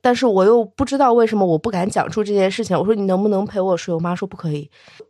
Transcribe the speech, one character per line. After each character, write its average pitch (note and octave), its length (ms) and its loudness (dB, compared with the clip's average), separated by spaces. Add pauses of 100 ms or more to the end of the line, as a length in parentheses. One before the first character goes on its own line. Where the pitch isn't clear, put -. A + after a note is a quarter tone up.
但 B3 160 2
是 C4 80 -2
我 F#3+ 200 4
又 A3+ 200 6
不 G#3 200 -6
知 C4+ 120 -4
道 C4 160 4
为 A#3 140 4
什 A3 100 -2
么 G3+ 80 2
我 E3 140 2
不 A#3 120 -4
敢 F#3 200 -2
讲 - 180 -2
出 G#3 160 -4
这 G3+ 80 -4
件 G3 180 2
事 G#3 140 -6
情。 F#3 140 -2
我 E3+ 80 0
说 A3 100 2
：“你 G3+ 60 -4
能 F#3 200 0
不 G#3+ 60 0
能 G3+ 160 0
陪 G3+ 160 -6
我 F#3 160 0
睡？” F3 160 -6
我 E3 80 -4
妈 F3 140 -4
说 F3 140 -6
：“不 - 60 -16
可 E3 180 -8
以。” D3 180 -8 (400)